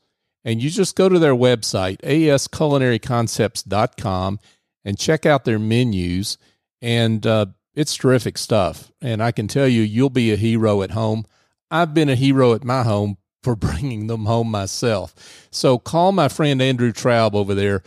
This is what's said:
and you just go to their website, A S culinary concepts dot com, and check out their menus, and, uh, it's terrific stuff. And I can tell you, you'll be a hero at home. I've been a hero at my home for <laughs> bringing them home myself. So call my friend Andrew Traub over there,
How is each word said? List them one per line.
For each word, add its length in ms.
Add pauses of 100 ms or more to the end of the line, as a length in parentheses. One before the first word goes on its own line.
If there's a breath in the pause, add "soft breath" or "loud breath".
(440)
and 180
you 80
just 260
go 140
to 100
their 160
website, 680
A 260
S 180
culinary 520
concepts 640
dot 340
com, 420 (460 soft breath)
and 120
check 280
out 200
their 140
menus, 760 (440)
and, 440
uh, 220 (280)
it's 200
terrific 420
stuff. 540 (100)
And 220
I 80
can 160
tell 200
you, 160
you'll 260
be 240
a 40
hero 440
at 100
home. 340 (460)
I've 220
been 160
a 60
hero 380
at 100
my 200
home 340 (260)
for 120
<laughs> 0
bringing 520
them 180
home 260
myself. 1000
So 300
call 320
my 160
friend 340
Andrew 300
Traub 440
over 180
there, 340